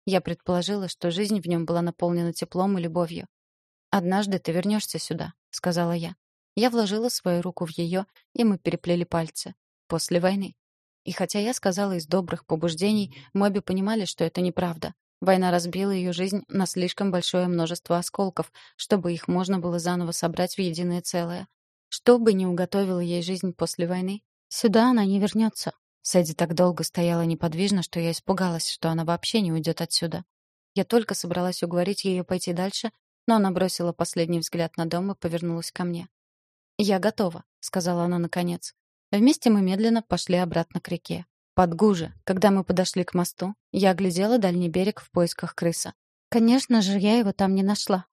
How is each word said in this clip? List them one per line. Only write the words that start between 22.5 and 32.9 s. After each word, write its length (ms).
ей 220
жизнь 300
после 340
войны, 360
сюда 420
она 140
не 140
вернется. 540
Сэдди 320
так 200
долго 300
стояла 380
неподвижно, 600
что 160
я 140
испугалась, 580
что 180
она 160
вообще 360
не 120
уйдет 280
отсюда. 440
Я 100
только 300
собралась 480
уговорить 420
ее 200
пойти 280
дальше, 400